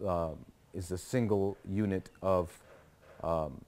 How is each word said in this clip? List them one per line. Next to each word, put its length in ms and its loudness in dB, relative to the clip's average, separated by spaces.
uh, 220 2
is 140 -8
the 100 -4
single 600 2
unit 440 0
of, 360 2
um, 440 0